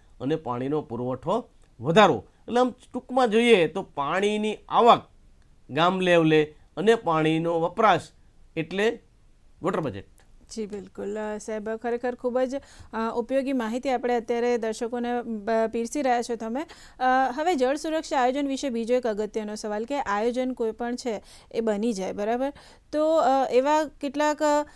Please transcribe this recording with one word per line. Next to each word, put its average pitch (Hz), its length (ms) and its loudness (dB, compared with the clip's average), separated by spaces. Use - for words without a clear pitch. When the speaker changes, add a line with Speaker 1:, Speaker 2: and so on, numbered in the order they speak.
Speaker 1:
અને 147 140 -2
પાણીનો 131 460 -4
પુરવઠો 131 680 -6
વધારવો. 156 480 4
એટલે 233 120 0
આમ 254 100 2
ટૂંકમાં 254 340 0
જોઈએ 220 400 6
તો 170 140 -6
પાણીની 202 760 -2
આવક 196 400 6
ગામ 170 300 2
લેવલે 160 560 4
અને 208 180 4
પાણીનો 165 640 0
વપરાશ 175 420 2
એટલે 190 440 -2
વોટર 165 200 -2
બજેટ. 98 320 -8
Speaker 2:
જી, 220 100 -8
બિલકુલ. 202 540 -10
અ, 214 180 -8
સાહેબ, 214 320 -10
ખરેખર 240 460 -6
ખૂબ 247 240 -4
જ, 254 160 -4
અ, 226 220 -4
ઉપયોગી 262 380 -2
માહિતી 247 360 -4
આપણે 247 260 0
અત્યારે 240 420 0
દર્શકોને 240 640 -4
બ-, 220 280 -8
પીરસી 240 300 -4
રહ્યા 247 200 2
છો 233 140 -6
તમે. 226 260 -6
અ, - 40 -4
હવે 311 220 0
જળ 254 200 2
સુરક્ષા 311 460 -2
આયોજન 262 260 2
વિશે 269 220 -4
બીજો 233 260 0
એક 247 120 0
અગત્યનો 214 480 -4
સવાલ 214 300 -6
કે 285 140 -4
આયોજન 240 540 -2
કોઈ 226 180 -4
પણ 240 240 -6
છે 226 260 -6
એ - 80 -6
બની 220 340 0
જાય, 190 180 -6
બરાબર? 233 420 -2
તો, 311 260 2
અ, 269 340 4
એવા 294 320 4
કેટલાક, 294 600 -2
અ, 294 220 2